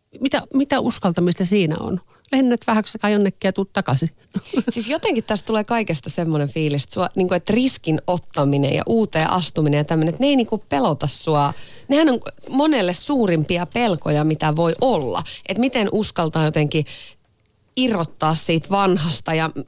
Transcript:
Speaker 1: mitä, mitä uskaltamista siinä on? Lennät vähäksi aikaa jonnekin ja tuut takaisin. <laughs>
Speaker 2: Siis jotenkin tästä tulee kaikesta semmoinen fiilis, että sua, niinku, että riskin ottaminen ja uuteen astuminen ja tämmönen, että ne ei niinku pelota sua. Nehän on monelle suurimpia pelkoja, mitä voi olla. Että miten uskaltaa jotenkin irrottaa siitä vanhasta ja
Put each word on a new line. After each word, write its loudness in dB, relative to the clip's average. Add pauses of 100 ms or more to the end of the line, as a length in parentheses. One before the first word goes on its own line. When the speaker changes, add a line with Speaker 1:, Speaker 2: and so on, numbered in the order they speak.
(200)
Speaker 1:
mitä, 0 (120)
mitä 2
uskaltamista 0
siinä 2
on? -4 (320)
Lennät 2
vähäksi 0
aikaa 0
jonnekin 0
ja 0
tuut -4
takaisin. 0 (320)
<laughs> -4
Speaker 2:
Siis -4
jotenkin 0
tästä -4
tulee 0
kaikesta -2
semmoinen 0
fiilis, -2
että -10
sua, -2
niinku, 2
että 0
riskin 0
ottaminen 0
ja 0
uuteen 0
astuminen 0
ja 2
tämmönen, 0
että -2
ne 4
ei 4
niinku 0 (120)
pelota 0
sua. 0 (340)
Nehän 4
on 2 (300)
monelle 2
suurimpia 0
pelkoja, 0
mitä 0
voi 2
olla. 0 (260)
Että -2
miten 0
uskaltaa 0
jotenkin 0 (920)
irrottaa 0
siitä -2
vanhasta 0
ja 0 (180)